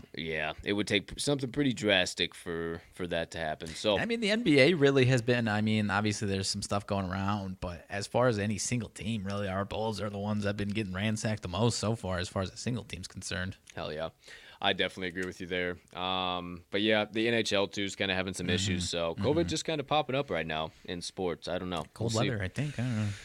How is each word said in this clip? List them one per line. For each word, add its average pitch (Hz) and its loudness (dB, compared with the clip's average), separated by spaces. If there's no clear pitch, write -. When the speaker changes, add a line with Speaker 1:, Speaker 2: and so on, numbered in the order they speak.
Speaker 1:
Yeah, 78 -2
it 101 0
would 104 2
take 101 2
p-, - -12
something 135 0
pretty 143 2
drastic 95 2
for, 82 -4
for 92 -6
that 82 -2
to - -10
happen, 80 -4
so. 101 2
Speaker 2:
I 156 2
mean, 233 -2
the 208 0
N 113 0
B 147 8
A 151 8
really 139 6
has 127 6
been, 120 2
I 107 2
mean, 107 4
obviously 104 2
there's 95 0
some 101 -2
stuff 101 -2
going 98 -2
around, 98 -2
but 87 -8
as 98 -4
far 120 4
as 113 4
any 101 0
single 117 -2
team, 107 -4
really, 101 -2
our 95 0
Bulls 107 -2
are 110 -2
the 101 -6
ones 104 0
that 98 2
have 104 -2
been 104 -2
getting 104 -2
ransacked 107 0
the 98 -8
most 104 2
so 107 0
far 92 -2
as 92 -2
far 98 -2
as 92 -2
a - -16
single 120 -4
team's - -10
concerned. 92 -6
Speaker 1:
Hell 85 -6
yeah. 80 -4
I 98 4
definitely 92 0
agree 92 -4
with 92 -8
you 90 -6
there. 90 -2
Um, 90 -2
but 101 0
yeah, 107 4
the 110 0
N 117 2
H 113 2
L 101 4
too 104 -4
is 98 -4
kinda 95 0
having 92 -2
some 90 -4
Speaker 2:
Mm-hmm. 90 2
Speaker 1:
issues, 90 0
so 85 0
Speaker 2:
Mm-hmm. 98 -2
Speaker 1:
covid 160 2
just 156 -4
kinda 151 -2
popping 147 0
up 139 -2
right 82 0
now 78 -2
in 90 -6
sports. 85 -4
I 87 -2
don't 90 -4
know. 85 -2
Speaker 2:
Cold 113 -4
Speaker 1:
We'll 113 2
see. 104 2
Speaker 2:
weather, 104 -2
I 95 -2
think. 143 -4
I 117 -2
don't 123 -2
know. 107 0